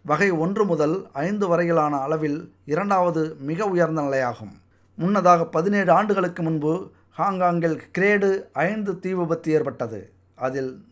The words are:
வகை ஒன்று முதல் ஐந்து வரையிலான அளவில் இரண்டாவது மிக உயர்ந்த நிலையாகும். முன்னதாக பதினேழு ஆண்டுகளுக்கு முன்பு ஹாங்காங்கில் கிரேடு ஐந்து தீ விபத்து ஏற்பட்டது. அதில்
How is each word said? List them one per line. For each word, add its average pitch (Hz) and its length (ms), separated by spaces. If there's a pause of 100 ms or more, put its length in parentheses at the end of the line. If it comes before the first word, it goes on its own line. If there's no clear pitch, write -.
வகை 151 260
ஒன்று 185 340
முதல் 165 480
ஐந்து 190 360
வரையிலான 165 480
அளவில் 151 560 (120)
இரண்டாவது 165 720
மிக 160 280
உயர்ந்த 165 340
நிலையாகும். 123 540 (400)
முன்னதாக 175 520
பதினேழு 180 460
ஆண்டுகளுக்கு 185 500
முன்பு 160 480 (280)
ஹாங்காங்கில் 175 600 (180)
கிரேடு 196 540
ஐந்து 190 460
தீ 185 160
விபத்து 165 380
ஏற்பட்டது. 123 600 (220)
அதில் 131 580